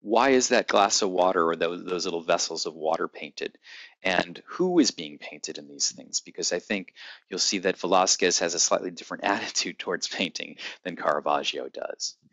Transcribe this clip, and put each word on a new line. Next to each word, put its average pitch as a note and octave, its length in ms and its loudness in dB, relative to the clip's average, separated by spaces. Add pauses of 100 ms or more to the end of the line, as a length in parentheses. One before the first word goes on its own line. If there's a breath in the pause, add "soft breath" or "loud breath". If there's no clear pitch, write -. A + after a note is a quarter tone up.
why A2+ 300 4
is B2+ 200 6
that A2+ 180 4
glass G2+ 340 4
of G2 80 2
water F2+ 340 4
or E2 120 2
those, E2+ 280 -2
those F2 200 -2
little E2+ 180 -4
vessels E2 440 0
of D#2+ 80 -8
water D#2+ 340 -2
painted? - 500 -10 (440 loud breath)
And F2 440 -2
who F3+ 320 0
is B2+ 140 6
being D2 260 -12
painted - 400 -12
in D2 80 -16
these C#2+ 240 -4
things? C#2+ 300 -10
Because - 320 -6
I F2+ 80 -2
think F#2+ 340 -6 (340 loud breath)
you'll F#2 120 -6
see - 180 0
that F2+ 200 0
Velázquez F#2 640 4
has E2+ 140 0
a E2 60 -2
slightly F#2+ 320 0
different E2+ 320 -12
<laughs> G2 100 2
attitude - 440 -4
towards - 280 -4
painting D#2+ 500 -6 (280 loud breath)
than F2+ 100 -6
Caravaggio D2 760 0
does. - 460 -8 (180 soft breath)